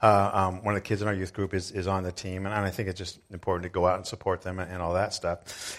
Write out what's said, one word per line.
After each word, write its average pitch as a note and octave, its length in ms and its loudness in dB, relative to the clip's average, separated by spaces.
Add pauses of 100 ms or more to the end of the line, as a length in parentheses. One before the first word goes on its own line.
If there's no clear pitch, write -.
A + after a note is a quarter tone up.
uh, G2+ 320 8
um, F#2+ 320 2
one G#2 100 2
of F#2+ 80 -2
the - 60 -8
kids G#2 140 0
in G#2 60 0
our G#2 40 2
youth F#2 220 -4
group G2 180 -2
is, F#2 200 -2
is F2+ 140 -4
on F#2+ 180 0
the F2+ 80 -4
team, F#2 340 -8
and, G#2 80 -4
and G#2 100 2
I F#2 60 0
think G2+ 180 -4
it's F#2 80 -4
just F#2+ 220 -10 (120)
important F2+ 340 -2
to F2+ 40 -6
go F2+ 180 4
out F#2 100 4
and F#2 100 -8
support F#2+ 340 -2
them F#2 180 -6
and, F2+ 140 -8
and F2+ 80 -6
all E2+ 140 0
that G#2 180 0
stuff. - 680 -6